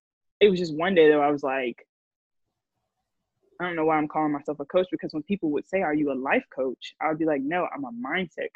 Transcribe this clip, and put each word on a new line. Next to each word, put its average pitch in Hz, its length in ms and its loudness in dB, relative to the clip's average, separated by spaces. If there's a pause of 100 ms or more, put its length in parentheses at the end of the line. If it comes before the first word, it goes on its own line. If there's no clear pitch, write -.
(400)
it 208 100 8
was 185 80 0
just 165 180 -4
one 180 180 0
day, 156 160 8
though, 151 100 6
I 143 100 2
was 147 120 -2
like, 131 440 -4 (1700)
"I 175 40 -6
don't 175 120 -4
know 156 100 0
why 160 100 4
I'm 151 120 0
calling 156 240 0
myself 147 280 -6
a 143 60 -6
coach," 185 240 2
because 160 240 -6
when 151 80 -6
people - 300 -2
would - 140 -4
say, 190 160 -2
"Are 156 120 0
you 147 180 0
a - 20 -2
life 143 300 0 (100)
coach?" - 460 -6
I 147 80 0
would 156 100 -2
be 165 60 -2
like, 147 180 0
"No, 165 320 -2
I'm 139 100 -8
a 120 80 -12
mindset 143 640 -6